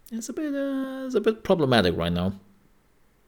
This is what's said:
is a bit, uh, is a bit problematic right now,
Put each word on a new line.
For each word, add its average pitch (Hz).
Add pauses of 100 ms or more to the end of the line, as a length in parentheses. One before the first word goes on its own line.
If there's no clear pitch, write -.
is 233
a 269
bit, 302
uh, 269
is 254
a 220
bit 220
problematic 127
right 85
now, 90 (920)